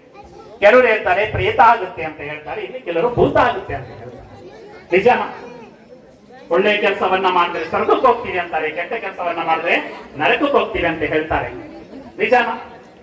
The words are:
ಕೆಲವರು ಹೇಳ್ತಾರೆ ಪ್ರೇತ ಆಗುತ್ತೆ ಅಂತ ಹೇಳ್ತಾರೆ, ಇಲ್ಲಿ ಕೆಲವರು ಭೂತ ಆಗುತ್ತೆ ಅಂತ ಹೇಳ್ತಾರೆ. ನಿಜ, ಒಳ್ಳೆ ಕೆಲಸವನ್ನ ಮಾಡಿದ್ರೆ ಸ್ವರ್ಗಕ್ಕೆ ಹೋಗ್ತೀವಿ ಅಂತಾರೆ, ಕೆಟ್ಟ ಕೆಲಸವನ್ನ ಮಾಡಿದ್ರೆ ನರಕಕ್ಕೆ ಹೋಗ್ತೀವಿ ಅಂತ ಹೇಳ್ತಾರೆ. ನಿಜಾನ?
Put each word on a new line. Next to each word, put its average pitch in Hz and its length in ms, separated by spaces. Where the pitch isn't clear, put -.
ಕೆಲವರು 240 260
ಹೇಳ್ತಾರೆ 208 400
ಪ್ರೇತ 202 340
ಆಗುತ್ತೆ 208 440
ಅಂತ 151 160
ಹೇಳ್ತಾರೆ, 147 400
ಇಲ್ಲಿ - 200
ಕೆಲವರು 180 340
ಭೂತ 294 220
ಆಗುತ್ತೆ - 380
ಅಂತ - 120
ಹೇಳ್ತಾರೆ. - 1080
ನಿಜ, 202 120
ಒಳ್ಳೆ 202 260
ಕೆಲಸವನ್ನ 190 520
ಮಾಡಿದ್ರೆ 175 360
ಸ್ವರ್ಗಕ್ಕೆ 226 420
ಹೋಗ್ತೀವಿ 202 320
ಅಂತಾರೆ, 156 320
ಕೆಟ್ಟ 170 220
ಕೆಲಸವನ್ನ 175 460
ಮಾಡಿದ್ರೆ 165 380
ನರಕಕ್ಕೆ 240 420
ಹೋಗ್ತೀವಿ 180 280
ಅಂತ 160 160
ಹೇಳ್ತಾರೆ. 156 460
ನಿಜಾನ? 233 280